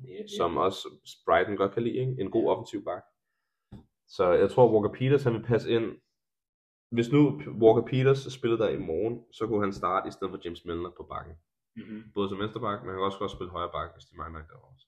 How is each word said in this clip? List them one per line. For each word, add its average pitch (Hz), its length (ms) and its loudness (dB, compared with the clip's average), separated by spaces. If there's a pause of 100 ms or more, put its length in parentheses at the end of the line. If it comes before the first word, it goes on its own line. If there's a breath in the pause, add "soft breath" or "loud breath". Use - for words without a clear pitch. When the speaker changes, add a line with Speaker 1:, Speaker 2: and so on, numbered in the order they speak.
Speaker 1:
Yep, 135 160 -14
yep. - 160 -14
Speaker 2:
som 87 200 0
også - 320 -2 (380)
Brighton 87 300 2
godt 98 160 0
kan 117 100 -2
lide, 120 140 -2
ikke? 131 240 -2
En 98 100 -4
god 113 200 2
offensiv 113 340 -4
bak. 87 180 -8 (1040)
Så 90 240 2
jeg 95 180 6
tror, 120 220 6
Walker 104 260 2
Peters, 139 240 2
han 123 120 2
vil 107 80 -4
passe 110 280 0
ind. 113 220 0 (1000)
Hvis 117 220 0
nu 147 100 8 (400)
Walker 113 280 8
Peters 131 280 4
spillede 117 440 -2
der 101 60 2
i 69 100 -2
morgen, 104 540 -4
så 110 140 -6
kunne 104 160 0
han 98 100 0
starte 95 360 -2
i - 20 -8
stedet 98 220 -8
for 95 120 -10
James 85 200 -12
Milner 85 320 -6
på - 140 -14
bakken. 82 240 -12 (420)
Speaker 1:
Mhm. 107 380 -16
Speaker 2:
Både 98 140 0
som 98 100 -6
venstre 110 220 -6
bak, 101 220 -4
men 90 60 -12
han 95 100 -8
kan 95 60 -2
også 98 140 -4
godt 98 120 -6
spille 90 200 -10
højre 87 220 -6
bak, 80 220 -8
hvis - 100 -20
de - 120 -20
mangler 80 240 -12
en 80 100 -18
derovre. - 240 -20 (120)